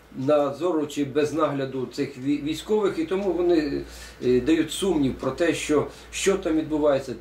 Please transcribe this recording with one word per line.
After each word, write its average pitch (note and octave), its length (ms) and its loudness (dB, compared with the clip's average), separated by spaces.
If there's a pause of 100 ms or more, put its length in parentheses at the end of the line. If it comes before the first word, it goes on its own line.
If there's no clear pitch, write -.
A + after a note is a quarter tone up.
(180)
надзору D3 720 2
чи C#3+ 180 -2
без C3+ 280 0
нагляду C3+ 600 -2
цих C3+ 240 -4
вій-, C3+ 240 -2
військових, F3+ 580 0
і D#3 60 0
тому F#3+ 260 -2
вони, D#3+ 500 2 (440)
е, B2 160 4
дають D#3 300 2
сумнів D#3 440 0
про C3 160 -4
те, D#3+ 220 0
що, D3 340 0 (240)
що F#3+ 260 0
там D#3+ 200 0
відбувається, C#3+ 640 0